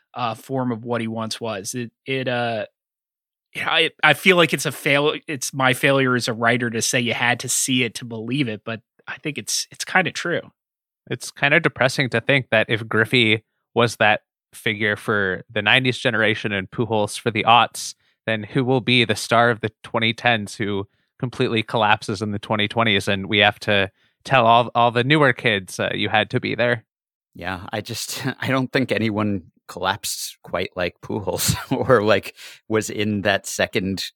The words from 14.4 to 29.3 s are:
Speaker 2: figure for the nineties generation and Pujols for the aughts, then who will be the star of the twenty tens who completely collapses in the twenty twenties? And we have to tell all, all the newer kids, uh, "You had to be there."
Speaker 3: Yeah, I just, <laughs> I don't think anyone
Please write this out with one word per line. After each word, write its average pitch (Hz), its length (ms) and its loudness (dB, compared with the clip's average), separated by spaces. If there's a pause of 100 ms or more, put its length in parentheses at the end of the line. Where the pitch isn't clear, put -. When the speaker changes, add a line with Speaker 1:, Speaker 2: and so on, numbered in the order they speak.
Speaker 2:
figure 107 420 -4
for 98 560 -2
the 107 100 -4
nineties 123 380 2
generation 110 520 0
and 98 200 -4
Pujols 107 480 -2
for 120 100 -16
the 104 140 -4
aughts, - 500 2 (320)
then 107 180 -4
who 131 200 -2
will 127 180 2
be 123 240 2
the 104 100 0
star 117 360 4
of 110 100 -4
the 110 100 -4 (120)
twenty 113 300 -2
tens 110 420 0
who 101 320 -4 (320)
completely 117 440 -2
collapses 107 580 0
in 107 100 -4
the 101 80 -6
twenty 104 280 -2
twenties? 107 400 0
And 98 200 -2
we 104 120 2
have 104 220 4
to 98 300 2 (320)
tell 127 220 4
all, 117 300 6
all 120 160 4
the 120 120 0
newer 139 300 4
kids, 101 460 -2
uh, 92 140 -2
"You 98 160 -2
had 107 220 2
to 127 80 -2
be 101 160 -4
there." 117 300 -2 (500)
Speaker 3:
Yeah, 92 360 -10
I 107 100 -4
just, - 440 -10
<laughs> - 140 -6
I - 80 -6
don't 131 240 0
think 131 200 0
anyone 104 600 -2 (160)